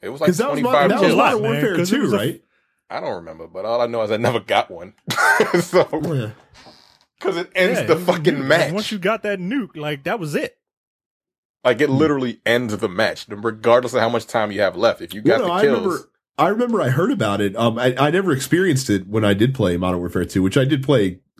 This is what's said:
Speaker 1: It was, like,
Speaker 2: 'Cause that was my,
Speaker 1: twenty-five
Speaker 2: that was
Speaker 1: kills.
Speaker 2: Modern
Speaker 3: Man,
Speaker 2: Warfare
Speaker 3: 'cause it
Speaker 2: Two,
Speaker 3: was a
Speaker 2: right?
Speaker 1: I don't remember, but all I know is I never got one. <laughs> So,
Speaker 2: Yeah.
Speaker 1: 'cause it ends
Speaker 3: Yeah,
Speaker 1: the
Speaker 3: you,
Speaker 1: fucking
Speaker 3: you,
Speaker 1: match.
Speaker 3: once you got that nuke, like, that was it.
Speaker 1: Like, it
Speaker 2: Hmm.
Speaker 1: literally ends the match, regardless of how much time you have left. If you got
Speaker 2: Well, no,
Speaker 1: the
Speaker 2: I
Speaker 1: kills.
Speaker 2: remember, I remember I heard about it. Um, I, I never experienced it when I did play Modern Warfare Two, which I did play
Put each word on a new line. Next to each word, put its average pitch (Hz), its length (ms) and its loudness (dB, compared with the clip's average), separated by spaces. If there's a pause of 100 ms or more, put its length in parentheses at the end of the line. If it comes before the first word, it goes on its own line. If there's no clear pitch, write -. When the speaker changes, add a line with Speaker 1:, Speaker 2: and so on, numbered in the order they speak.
Speaker 1:
It 92 100 -10
was, 139 120 -8
like, - 60 2
Speaker 2:
'Cause 175 100 2
that 254 140 0
was 254 100 -4
my, 247 80 0
Speaker 1:
twenty-five 143 180 4
Speaker 2:
that - 120 2
was 190 80 4
Speaker 1:
kills. - 100 4
Speaker 2:
Modern 240 240 2
Speaker 3:
Man, - 100 0
Speaker 2:
Warfare 165 240 0
Speaker 3:
'cause 180 160 0
it 254 40 2
Speaker 2:
Two, 285 60 0
Speaker 3:
was 151 100 0
a 208 40 2
Speaker 2:
right? 113 260 -2 (460)
Speaker 1:
I 117 120 -8
don't 120 160 -6
remember, 82 320 -14
but 90 180 -10
all 120 160 0
I 120 40 0
know 117 160 -2
is 107 100 -2
I 107 40 0
never 117 240 0
got 104 300 0
one. 87 300 -16
<laughs> - 600 2
So, 175 260 2 (280)
Speaker 2:
Yeah. 113 160 -4 (880)
Speaker 1:
'cause - 200 -4
it - 180 -8
ends 185 240 2
Speaker 3:
Yeah, 117 60 -4
Speaker 1:
the 156 100 4
Speaker 3:
you, 180 80 -6
Speaker 1:
fucking 170 320 2
Speaker 3:
you, 139 60 -4
Speaker 1:
match. 151 300 2
Speaker 3:
once 208 200 -4
you 214 60 -6
got 208 240 -2
that 202 180 -4
nuke, 196 340 -6
like, 147 300 -8
that 202 160 -4
was 151 140 -6
it. 262 240 -6 (1040)
Speaker 1:
Like, 123 160 2
it 147 80 2
Speaker 2:
Hmm. 135 80 0
Speaker 1:
literally 139 480 0
ends 117 320 0
the 104 140 -2
match, 90 380 -2
regardless 113 680 2
of 123 60 2
how 113 100 2
much 117 160 -4
time 107 260 -2
you 98 80 -2
have 90 160 0
left. 110 240 2
If 85 140 -14
you 107 80 -10
got 170 180 2
Speaker 2:
Well, 196 80 -2
no, 175 60 -2
Speaker 1:
the - 0 -
Speaker 2:
I 185 80 0
Speaker 1:
kills. - 160 4
Speaker 2:
remember, - 320 -6 (260)
I 156 120 2
remember 220 340 0
I 123 80 0
heard 165 200 0
about 107 300 -2
it. 101 160 -2
Um, 113 220 0
I, 123 200 0
I 147 120 2
never 185 220 0
experienced 143 580 0
it 95 180 -2
when 107 160 -2
I 101 80 4
did 120 220 2
play 90 240 0
Modern 90 220 -2
Warfare 90 260 -4
Two, 95 160 -2
which 95 160 2
I 131 80 2
did 139 180 -2
play 107 360 2 (200)